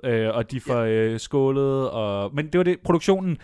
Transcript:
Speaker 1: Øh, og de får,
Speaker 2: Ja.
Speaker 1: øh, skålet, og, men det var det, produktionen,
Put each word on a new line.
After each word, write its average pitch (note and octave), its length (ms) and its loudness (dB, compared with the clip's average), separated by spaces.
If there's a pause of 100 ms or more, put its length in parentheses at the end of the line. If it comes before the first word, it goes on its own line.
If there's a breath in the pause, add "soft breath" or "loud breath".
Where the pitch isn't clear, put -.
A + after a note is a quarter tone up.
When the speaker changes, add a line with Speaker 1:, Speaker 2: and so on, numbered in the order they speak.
Speaker 1:
Øh, A2+ 320 0
og A#2 140 -2
de C3 100 -6
får, A#2+ 220 -2
Speaker 2:
Ja. A2+ 80 0
Speaker 1:
øh, A2 300 0
skålet, C3+ 680 0
og, G2+ 440 -4
men D3+ 120 -4
det E3 120 0
var F3+ 60 4
det, F3+ 200 2
produktionen, F#3 600 2